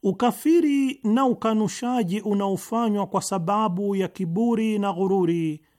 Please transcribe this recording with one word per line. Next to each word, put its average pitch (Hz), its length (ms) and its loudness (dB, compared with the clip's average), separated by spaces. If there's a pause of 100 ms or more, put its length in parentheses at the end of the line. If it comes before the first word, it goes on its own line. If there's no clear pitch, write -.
ukafiri 277 1000 2
na 240 220 4
ukanushaji 220 920 0
unaofanywa 202 840 -2
kwa 190 160 -2
sababu 202 720 -2
ya 185 120 -2
kiburi 214 720 0
na 202 140 -2
ghururi 170 680 0 (180)